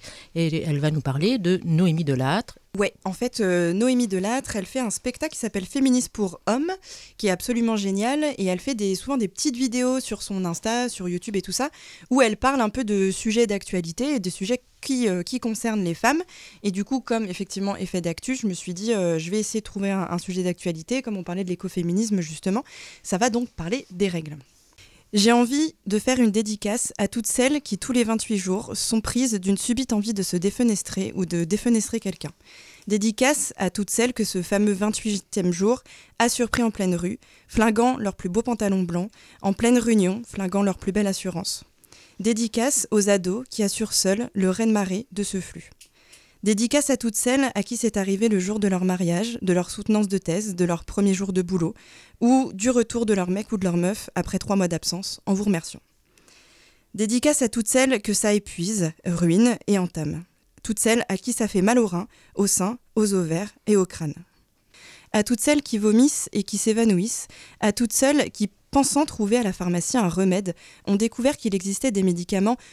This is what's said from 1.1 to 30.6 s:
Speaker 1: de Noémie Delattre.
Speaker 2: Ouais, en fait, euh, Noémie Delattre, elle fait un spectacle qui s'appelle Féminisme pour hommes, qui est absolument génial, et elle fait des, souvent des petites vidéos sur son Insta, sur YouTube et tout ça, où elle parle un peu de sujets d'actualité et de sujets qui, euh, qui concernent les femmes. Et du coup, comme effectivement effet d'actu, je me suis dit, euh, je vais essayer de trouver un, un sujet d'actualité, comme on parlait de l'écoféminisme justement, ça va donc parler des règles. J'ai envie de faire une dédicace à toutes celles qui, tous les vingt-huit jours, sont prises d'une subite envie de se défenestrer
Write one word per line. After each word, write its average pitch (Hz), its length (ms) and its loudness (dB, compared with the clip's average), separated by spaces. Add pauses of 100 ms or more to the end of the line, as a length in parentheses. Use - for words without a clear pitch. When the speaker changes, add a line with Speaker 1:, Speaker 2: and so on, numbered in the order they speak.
Speaker 1:
de 180 260 2
Noémie 165 400 2
Delattre. 139 540 -2 (200)
Speaker 2:
Ouais, 202 140 0 (120)
en 190 80 -4
fait, 240 280 -4
euh, 175 320 2
Noémie 247 340 2
Delattre, 202 480 -2
elle 190 120 -4
fait - 120 -8
un 240 120 -2
spectacle 254 420 -6
qui - 80 -12
s'appelle 202 240 -4
Féminisme 254 480 2
pour 196 340 -4
hommes, 277 240 0 (460)
qui - 120 -2
est - 20 4
absolument 226 460 0
génial, 208 480 0 (120)
et 196 80 -4
elle 180 160 -2
fait 269 160 -4
des, 196 180 0
souvent 269 220 -4
des 220 100 0
petites 247 300 -2
vidéos 254 440 0
sur - 220 -8
son 190 220 -4
Insta, 226 440 -2
sur 190 200 -8
YouTube 175 260 -6
et 190 80 -2
tout - 80 -14
ça, 262 200 -4 (400)
où 254 120 6
elle 220 140 2
parle 269 240 2
un 220 80 2
peu 262 160 -4
de 196 260 2
sujets 220 380 2
d'actualité 196 680 -2
et 247 60 0
de 180 100 -4
sujets 214 300 -4 (200)
qui, 247 280 0
euh, 180 160 0
qui - 160 -6
concernent 220 420 -2
les 170 120 -2
femmes. 285 280 2 (400)
Et 202 80 -2
du 196 140 -2
coup, 262 160 -2
comme 226 260 -2
effectivement 196 500 -6
effet 185 240 -4
d'actu, 170 360 -4
je 240 100 -4
me 190 80 -2
suis 180 180 -8
dit, 208 220 -2
euh, 175 240 2
je 165 140 -6
vais 214 80 0
essayer 220 200 -4
de - 40 -6
trouver 196 260 -4
un, 190 180 -2
un 175 100 -4
sujet 180 260 -4
d'actualité, 180 580 -4
comme 220 140 -6
on 180 80 -8
parlait 180 200 -6
de 175 60 -6
l'écoféminisme 185 680 -2
justement, 180 420 -4 (400)
ça - 160 -2
va 240 120 4
donc 240 180 -2
parler 185 420 -6
des 185 160 -2
règles. 160 300 -6 (760)
J'ai 214 200 6
envie 254 420 2 (120)
de 202 120 0
faire 254 220 2
une 226 100 6
dédicace 208 680 -2
à 202 120 0
toutes 233 180 -6
celles 277 360 2
qui, - 160 -4
tous - 120 -6
les 240 140 4
vingt-huit 214 340 -2
jours, 185 380 -4
sont 226 240 0
prises 240 400 0
d'une 190 180 2
subite 240 340 -2
envie 208 220 0
de 196 80 -2
se 180 140 -2
défenestrer 196 800 0